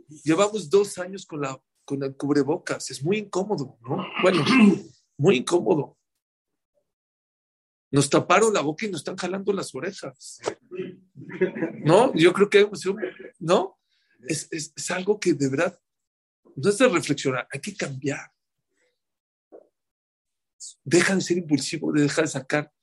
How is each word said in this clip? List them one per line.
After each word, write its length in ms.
Llevamos 460
dos 280
años 280
con 140
la, 200
con 180
el 140
cubrebocas. 760
Es 120
muy 160
incómodo, 640
¿no? 220
Bueno, 220
<clears throat> 720
muy 180
incómodo. 640
Nos 200
taparon 420
la 80
boca 260
y 40
nos 100
están 160
jalando 360
las 220
orejas. 680
¿No? 300
Yo 180
creo 180
que, 180
¿no? 400
Es, 240
es, 260
es 140
algo 280
que 140
de 160
verdad 300
no 140
es 80
de 100
reflexionar, 640
hay 80
que 160
cambiar. 560
Deja 320
de 60
ser 180
impulsivo, 540
deja 300
de 60
sacar. 440